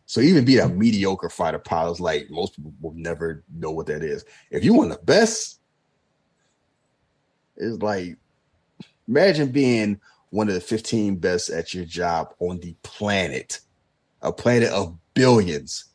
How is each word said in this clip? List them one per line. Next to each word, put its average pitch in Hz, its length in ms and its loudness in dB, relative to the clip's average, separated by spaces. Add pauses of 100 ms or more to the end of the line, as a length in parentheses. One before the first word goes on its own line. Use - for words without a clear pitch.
So - 160 -2
even 147 240 6
being 127 140 6
a - 100 2
mediocre 95 600 0
fighter 80 300 -4
pilot 85 340 -4
is 85 60 -10
like, 80 300 -4
most 82 260 -6
people 76 260 -16
will 78 120 -10
never 80 500 -8 (100)
know 80 180 -8
what 80 160 -8
that 76 160 -6
is. - 200 -6 (280)
If - 120 -2
you 202 100 6
one 269 180 4
of - 80 -10
the - 40 -20
best, - 560 2 (2000)
it's 110 240 -6
like, 95 360 -6 (920)
imagine 151 440 4
being 120 480 2 (320)
one 104 160 0
of 101 80 0
the 90 60 -4
fifteen 107 540 -2
best 90 340 -2
at 82 240 -8
your 90 120 -8
job 85 540 -4
on 90 200 -4
the 85 240 -14
planet, 95 760 -4 (640)
a 76 100 -4
planet 117 400 2
of 85 260 -4 (160)
billions. 104 800 2